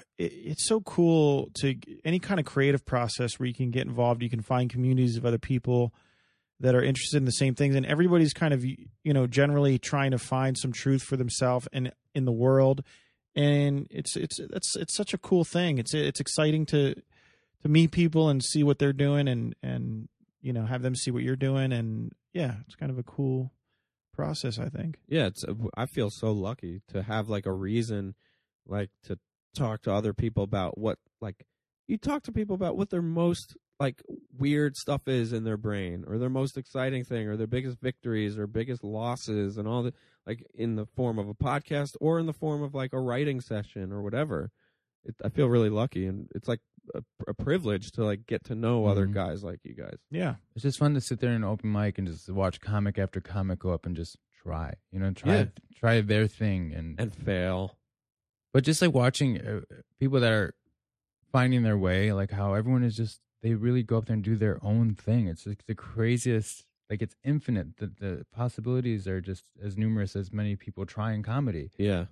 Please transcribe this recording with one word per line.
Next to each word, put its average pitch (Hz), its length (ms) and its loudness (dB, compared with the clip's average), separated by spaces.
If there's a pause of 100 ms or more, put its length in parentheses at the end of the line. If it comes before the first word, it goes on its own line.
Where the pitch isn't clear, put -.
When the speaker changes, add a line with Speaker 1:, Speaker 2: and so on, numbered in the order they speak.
(180)
Speaker 1:
it, - 160 -2
it's - 340 -6
so 220 140 2
cool 156 680 4 (120)
to, 135 140 0 (300)
any 175 140 2
kind 190 200 -2
of 143 60 0
creative 139 400 2
process 120 540 -2
where 127 80 -2
you 120 80 -4
can 123 160 -2
get 131 160 -2
involved, 120 340 2
you 117 80 -2
can 117 120 -2
find 123 280 0
communities 127 480 2
of 117 80 -4
other 117 140 2
people 123 540 0 (640)
that 127 160 4
are 123 80 6
interested 135 340 0
in 135 80 2
the 123 60 2
same 131 240 2
things, 139 200 2
and 131 100 2
everybody's 165 480 4
kind 156 200 0
of, 127 100 0
you - 500 -4
know, 135 120 6
generally 139 540 4
trying 139 320 0
to 123 80 2
find 131 380 0
some 127 140 -4
truth 135 300 2
for - 160 -2
themselves 123 560 0
and 127 180 -2 (220)
in 135 120 0
the 123 60 2
world. 135 520 6 (520)
And 143 540 4
it's, - 260 -6
it's, - 240 -4
it's, - 360 -6
it's - 200 -6
such - 180 -2
a 185 40 -4
cool 175 260 4
thing. 170 360 0
It's, 113 140 -4
it's 147 260 0
exciting 156 480 2
to, 143 260 4 (680)
to 156 60 0
meet 160 220 8
people 160 380 4
and 135 140 2
see 151 200 2
what 143 160 4
they're 143 140 4
doing 143 340 2
and, 117 360 -2
and, 120 440 -6 (340)
you 127 120 -4
know, 113 120 -2
have 123 180 -4
them 127 120 0
see - 140 -4
what 123 140 -2
you're 131 120 0
doing. 135 380 0
And 113 380 -4 (220)
yeah, 135 220 -2 (120)
it's - 80 -20
kind 139 160 -6
of 127 80 -6
a 120 40 -6
cool 131 480 -2 (640)
process, 131 460 -4
I 120 100 -4
think. 160 380 -8
Speaker 2:
Yeah, 147 200 2
it's, - 160 -6
uh, - 40 -8
w-, 110 280 -4
I 120 120 -4
feel 104 240 -2
so 110 200 -2
lucky 98 580 -6
to 98 120 -4
have, 107 260 -4
like, 104 200 -4
a 95 40 -2
reason, 101 640 -2 (540)
like, 101 240 -4 (140)
to 95 120 -8 (380)
talk 113 280 -2
to 110 100 -2
other 104 200 0
people 113 300 -2
about 98 340 -4
what, 107 220 -2 (200)
like, 104 260 -12 (420)
you 226 100 -2
talk 285 260 -2
to 247 80 -12
people 214 240 -2
about 185 220 -2
what 196 140 -2
their 175 100 -2
most, 170 560 -2 (220)
like, 135 240 -2 (340)
weird 143 400 2
stuff 139 300 -4
is 123 260 0
in 113 100 -2
their 110 140 -2
brain, 98 500 -4
or 110 120 -4
their 127 100 -2
most 131 280 -2
exciting 131 460 -4
thing, 113 240 -4
or 107 80 -2
their 110 120 -2
biggest 127 340 -4
victories, 110 560 -2
or 104 80 -4
biggest 113 380 -6
losses, 107 760 -4
and 104 100 -4
all 120 160 0
the, 120 100 -4 (320)
like, 113 280 -10
in 117 220 -2
the 107 100 -4
form 117 340 -4
of 101 80 -4
a 104 60 -8
podcast, 143 680 -2
or 165 200 2
in 165 60 -2
the 156 80 -4
form 147 300 -4
of, 143 100 -8
like, 131 200 -4
a 131 60 -2
writing 131 420 -2
session, 104 500 -6
or 101 100 -6
whatever. 107 500 -4 (520)
It, - 120 -14 (100)
I 113 40 0
feel 139 180 2
really 117 220 4
lucky, 107 360 -2
and 95 280 -6
it's, - 140 -8
like, 117 140 -2 (340)
a, - 80 -6 (240)
a - 60 -6
privilege 131 600 -2
to, 113 120 -2
like, 104 200 -2
get - 200 -6
to 117 100 -6
know 113 300 2
other 101 200 4
Speaker 3:
Mm-hmm. 98 80 -2
Speaker 2:
guys 95 300 -4
like 87 200 -10
you - 100 -16
guys. - 240 -14 (140)
Speaker 1:
Yeah. 160 240 -2 (200)
Speaker 3:
It's 110 80 -10
just 139 160 -2
fun 147 140 4
to 135 80 2
sit - 180 -6
there 123 120 0
in 117 60 0
an 110 60 -2
open 107 280 -2
mic 104 260 0
and 98 100 -4
just 82 220 -10
watch 95 320 0
comic 101 360 -2
after 95 240 -2
comic 95 380 -4
go 92 120 -2
up 82 140 -2
and 87 100 -4
just 82 220 -10 (240)
try, 80 320 -6 (180)
you 95 80 -6
know, 95 120 0
try, 151 240 4
Speaker 2:
Yeah. 104 100 6 (300)
Speaker 3:
try 117 260 4
their 107 260 4
thing 92 460 -2
and 80 260 -8
Speaker 2:
And 107 160 -2
fail. 92 640 -2 (760)
Speaker 3:
But 131 120 4
just, 156 160 2
like, 170 120 4
watching, 127 480 2
uh, 107 200 -6 (380)
people 135 220 2
that 117 100 6
are 104 220 2 (800)
finding 127 320 4
their 107 140 4
way, 95 360 2
like, 98 180 -2
how 101 220 -2
everyone 123 300 2
is 113 120 0
just, 110 240 -4 (220)
they 117 140 2
really 120 280 2
go 113 140 0
up 110 80 0
there 117 80 -2
and 107 100 0
do 110 120 2
their 104 280 0
own 110 320 2
thing. 110 320 0
It's, 82 200 -8
like, 104 180 -10
the 110 100 -4
craziest, 113 880 -2 (240)
like, 104 120 -4
it's 107 220 -8
infinite. 127 540 -2
The, 104 100 -8
the 92 460 -8
possibilities 117 760 -2
are 92 140 -2
just 92 220 -8 (180)
as 101 160 -6
numerous 107 380 0
as 95 180 -4
many 104 220 -2
people 98 300 -10
try 110 280 -4
in 107 100 -4
comedy 110 540 -4
Speaker 2:
Yeah. 98 340 2